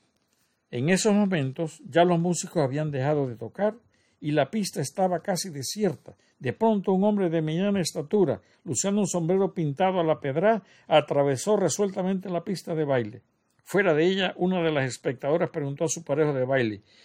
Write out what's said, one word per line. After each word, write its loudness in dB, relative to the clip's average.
En -2
esos 2
momentos -2
ya 6
los 4
músicos -2
habían 0
dejado 0
de -8
tocar -4
y -4
la 2
pista -4
estaba -2
casi -4
desierta. -6
De -4
pronto 0
un 2
hombre 2
de 0
mediana 0
estatura, 0
luciendo 0
un 2
sombrero 0
pintado 0
a 2
la 0
pedra, 0
atravesó 2
resueltamente -2
la -4
pista -6
de -2
baile. -2
Fuera 2
de 4
ella, 0
una 0
de 2
las 0
espectadoras -2
preguntó -4
a 0
su -6
pareja 0
de 0
baile, 0